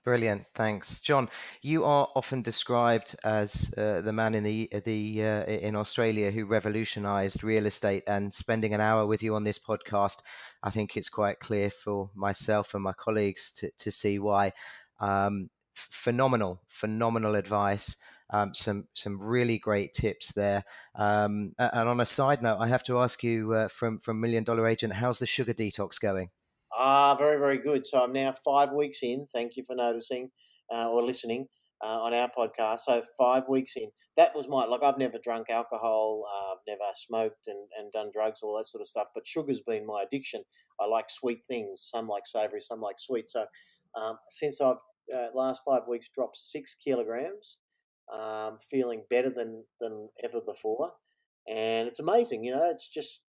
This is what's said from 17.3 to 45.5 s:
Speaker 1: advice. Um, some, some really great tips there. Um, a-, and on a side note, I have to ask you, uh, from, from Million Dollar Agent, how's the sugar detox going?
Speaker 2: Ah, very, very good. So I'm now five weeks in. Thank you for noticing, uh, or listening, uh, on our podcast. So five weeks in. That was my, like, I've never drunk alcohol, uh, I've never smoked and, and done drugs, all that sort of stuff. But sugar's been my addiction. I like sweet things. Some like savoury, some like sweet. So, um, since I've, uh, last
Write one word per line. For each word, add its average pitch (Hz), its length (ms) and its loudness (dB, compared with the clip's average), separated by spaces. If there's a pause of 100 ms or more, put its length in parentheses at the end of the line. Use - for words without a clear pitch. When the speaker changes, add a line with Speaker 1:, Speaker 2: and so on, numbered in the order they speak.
Speaker 1:
advice. 101 640 0 (340)
Um, 104 240 0
some, 101 400 0
some 98 280 -4
really 117 360 2
great 101 340 0
tips - 400 0
there. 101 320 0 (300)
Um, 104 640 2
a-, 120 200 2
and 117 100 4
on 120 120 2
a 117 60 4
side 139 360 4
note, 113 160 4
I 113 100 2
have 123 160 2
to 123 140 0
ask 123 240 2
you, 113 300 0
uh, 110 160 4
from, 110 300 -2
from 110 220 -4
Million 113 240 2
Dollar 113 220 2
Agent, 110 280 0
how's 120 240 0
the 123 80 -2
sugar 120 260 -2
detox 101 480 -4
going? 95 300 -2 (460)
Speaker 2:
Ah, 139 400 8
very, 147 220 4
very 139 200 4
good. 135 280 0
So 131 160 4
I'm 123 100 2
now 135 200 0
five 139 400 4
weeks 147 300 -2
in. 131 300 -2
Thank 120 240 -4
you 131 80 -8
for 127 120 -8
noticing, 123 540 -2 (440)
uh, 117 140 0
or 120 160 4
listening, 123 420 -2 (380)
uh, 110 160 -2
on 117 140 0
our 123 220 2
podcast. 110 440 0
So 120 220 2 (140)
five 131 320 6
weeks 135 280 0
in. 110 140 -8 (260)
That 165 180 8
was 135 140 -6
my, 135 160 2
like, 120 180 0
I've 135 160 6
never 117 240 0
drunk 117 280 -4
alcohol, 110 760 0
uh, 98 260 -6
I've 95 140 -6
never 104 280 -4
smoked 113 520 -4
and, 101 220 -12 (100)
and 104 140 -14
done 107 200 -6
drugs, 110 300 -2
all 107 140 -4
that 110 120 -6
sort 107 120 -14
of 101 80 -12
stuff. 104 260 -6
But - 120 -10
sugar's 143 340 -4
been 107 260 -4
my 104 180 -4
addiction. - 380 -8 (380)
I 101 60 0
like 110 240 0
sweet 120 360 -6
things. 107 420 -8
Some 113 200 -6
like 101 180 -6
savoury, 107 340 -4
some 113 200 -10
like 101 180 -8
sweet. 120 300 -4
So, 110 160 -4 (500)
um, 113 240 -6 (100)
since 147 320 -4
I've, 131 160 6 (380)
uh, 120 200 -4
last 131 300 0